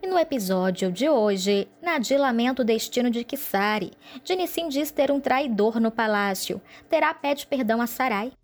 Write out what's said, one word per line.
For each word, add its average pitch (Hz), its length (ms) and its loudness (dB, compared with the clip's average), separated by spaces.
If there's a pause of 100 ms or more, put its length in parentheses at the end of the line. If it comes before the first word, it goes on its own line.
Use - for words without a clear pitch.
E 381 60 -6
no 370 100 2
episódio 190 720 0
de 196 200 0
hoje, 202 580 2 (140)
Nadir 294 360 0
lamenta 254 440 2
o 247 40 2
destino 233 440 0
de 233 160 -2
Kissari. 208 680 -2 (320)
Dinicinho 349 460 -4
diz 285 200 -2
ter 285 220 0
um 277 80 2
traidor 240 580 0
no 226 140 2
palácio. 208 720 -2 (260)
Terá 311 260 2
pede 285 320 -4
perdão 233 360 0
a 240 60 0
Sarai. 240 440 -2 (120)